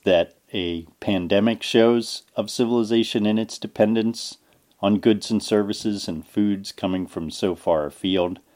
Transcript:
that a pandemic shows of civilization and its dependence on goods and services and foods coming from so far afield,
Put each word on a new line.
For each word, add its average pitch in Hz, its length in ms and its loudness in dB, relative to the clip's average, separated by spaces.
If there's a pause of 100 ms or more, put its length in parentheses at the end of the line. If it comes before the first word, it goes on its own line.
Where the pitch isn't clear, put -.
that 87 300 4 (180)
a 87 300 -4 (180)
pandemic 101 640 0
shows 117 600 2 (120)
of 104 140 -4
civilization 113 760 0
and 107 140 2
its 110 180 -6
dependence 113 800 0 (440)
on 101 180 2
goods 107 320 2
and 107 120 0
services 104 640 -2
and 80 200 -8
foods 101 460 -2
coming 92 340 -4
from 80 240 -8
so 90 240 -2
far 80 320 0
afield, 92 520 -2 (180)